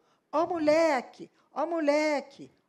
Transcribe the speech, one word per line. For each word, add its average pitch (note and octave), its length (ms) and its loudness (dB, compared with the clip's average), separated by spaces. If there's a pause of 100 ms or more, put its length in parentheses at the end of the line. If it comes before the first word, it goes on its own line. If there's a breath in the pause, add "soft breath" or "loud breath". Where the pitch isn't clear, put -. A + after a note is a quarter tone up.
(320 soft breath)
'Ó D4+ 140 0
moleque, D#4 840 0 (240 soft breath)
ó C#4+ 120 -4
moleque, D4+ 840 -2 (180)